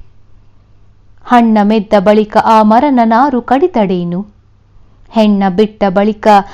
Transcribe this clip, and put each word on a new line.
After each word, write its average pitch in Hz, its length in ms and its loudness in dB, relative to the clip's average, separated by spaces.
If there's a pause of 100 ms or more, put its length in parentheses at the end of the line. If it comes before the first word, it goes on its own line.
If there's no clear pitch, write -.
(1300)
ಹಣ್ಣ 233 360 2
ಮೆದ್ದ 214 360 -2
ಬಳಿಕ 208 380 0
ಆ 220 260 2
ಮರನ 247 420 2
ನಾರು 240 380 0
ಕಡಿದಡೇನು? 196 840 -4 (840)
ಹೆಣ್ಣ 208 380 0
ಬಿಟ್ಟ 208 400 -2
ಬಳಿಕ 208 400 -2 (260)